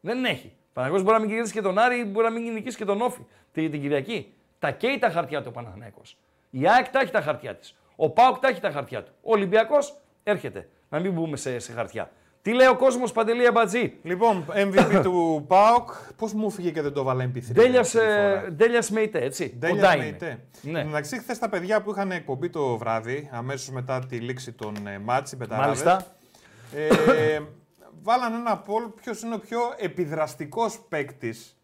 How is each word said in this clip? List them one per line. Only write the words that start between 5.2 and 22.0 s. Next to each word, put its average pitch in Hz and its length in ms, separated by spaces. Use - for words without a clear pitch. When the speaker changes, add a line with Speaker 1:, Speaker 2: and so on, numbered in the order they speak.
Speaker 1:
του 120 80
ο - 20
Παναθηναϊκός. 113 680
Η 135 180
αεκ 240 220
τα 269 100
έχει 262 120
τα 208 100
χαρτιά 131 340
της. - 200
Ο 151 140
παοκ 254 300
τα 269 80
έχει 262 140
τα 185 100
χαρτιά 131 320
του. - 80
Ο - 100
Ολυμπιακός 220 680
έρχεται. 135 460
Να 147 100
μην 185 120
μπούμε 160 260
σε, 123 220
σε - 120
χαρτιά. 113 400
Τι 214 120
λέει 254 140
ο 254 80
κόσμος, 254 360
Παντελή 233 360
Αμπατζή; 214 460
Speaker 2:
Λοιπόν, 180 500
M 202 200
V 196 240
P - 40
Speaker 1:
<coughs> - 20
Speaker 2:
του 165 440
παοκ, 226 420
πώς 214 160
μου 214 160
φύγε 175 220
και 156 100
δεν 143 120
το 139 100
βάλα 127 300
M 127 40
P 117 40
three 117 120
Speaker 1:
Ντέλιας, 240 420
Speaker 2:
αυτή 226 120
τη 214 60
Speaker 1:
ε, - 20
Speaker 2:
φορά; 196 120
Speaker 1:
Ντέλιας 233 380
με 220 120
ητέ, 214 180
έτσι. 131 380
Speaker 2:
Ντέλιας 175 220
Speaker 1:
Κοντά 185 180
Speaker 2:
με 127 80
Speaker 1:
είναι. 151 100
Speaker 2:
ητέ. 151 240
Speaker 1:
Ναι. 156 180
Speaker 2:
Εν 147 60
τω 151 40
μεταξύ, 151 300
χθες 226 200
τα 226 100
παιδιά 196 320
που 196 100
είχαν 196 200